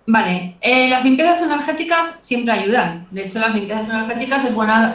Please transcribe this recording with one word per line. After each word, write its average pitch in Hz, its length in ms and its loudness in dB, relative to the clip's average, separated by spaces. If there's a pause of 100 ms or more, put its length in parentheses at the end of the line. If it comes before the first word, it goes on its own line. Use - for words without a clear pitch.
Vale, 185 540 0
eh, 254 280 4
las 254 140 2
limpiezas 320 380 4
energéticas 320 800 -2
siempre 233 320 -2
ayudan. 196 580 0
De 190 140 -8
hecho, 220 140 -8
las 220 160 0
limpiezas 214 340 -4
energéticas 233 560 -2
es 220 80 0
bueno 214 200 2 (220)